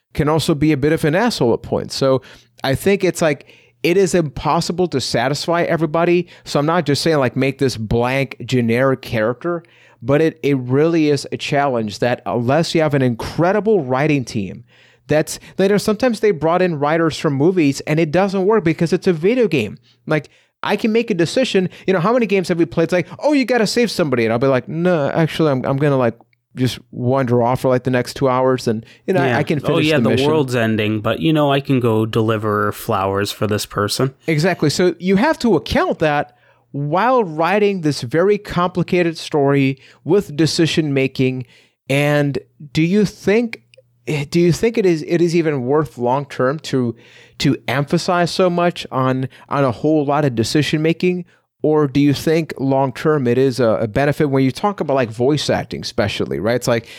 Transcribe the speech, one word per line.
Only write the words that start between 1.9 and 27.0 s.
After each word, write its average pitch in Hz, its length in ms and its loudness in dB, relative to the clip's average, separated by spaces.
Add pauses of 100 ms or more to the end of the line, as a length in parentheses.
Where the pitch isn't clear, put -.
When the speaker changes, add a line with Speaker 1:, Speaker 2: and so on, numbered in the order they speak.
Speaker 1:
So 131 260 2 (420)
I 135 120 -2
think 196 280 0
it's 170 180 0
like, 151 320 -2 (300)
it 170 140 2
is 185 180 2
impossible 170 720 -2
to 139 140 -2
satisfy 147 640 -2
everybody. 170 640 0 (180)
So - 120 -2
I'm 147 80 2
not 165 200 2
just 139 160 0
saying, 160 160 2
like, 127 180 0
make 135 220 0
this 135 180 0
blank, 120 720 -2
generic 123 560 2
character, 123 640 -4 (380)
but 139 200 2
it, 160 200 0
it 139 160 0
really 147 520 0
is 143 220 -2
a 123 60 -6
challenge 123 640 -2
that 123 260 -2
unless 123 480 0
you 165 80 2
have 156 120 0
an 139 80 2
incredible 180 840 0
writing 135 400 0
team, 101 400 -8 (440)
that's, 151 320 -2 (180)
later, 196 200 4
sometimes 214 440 0
they 214 100 4
brought 165 300 0
in 175 180 0
writers 156 400 0
from 156 140 0
movies 147 480 2
and 156 180 -2
it 160 120 0
doesn't 185 340 0
work 214 180 2
because 165 300 0
it's 180 140 -2
a 190 60 4
video 208 360 0
game. 110 280 -2 (300)
Like, 151 220 -2 (320)
I 196 160 -2
can 214 160 -2
make 226 180 0
a - 20 -2
decision. 185 560 0 (160)
You 180 60 2
know, 190 80 2
how 202 140 2
many 247 120 2
games 190 220 0
have 175 100 0
we 170 80 2
played? 165 200 0
It's 160 80 -2
like, 180 160 0 (100)
"Oh, 294 140 2
you 269 100 4
gotta 226 240 0
save 240 240 0
somebody." 127 320 0
And 110 80 2
I'll 117 80 0
be 135 80 2
like, 127 220 0
"No, 160 400 0
actually, 160 420 0
I'm, 131 140 -2
I'm 139 100 0
gonna, 139 220 2
like, 120 200 0 (380)
just 127 240 -2 (120)
wander 123 500 0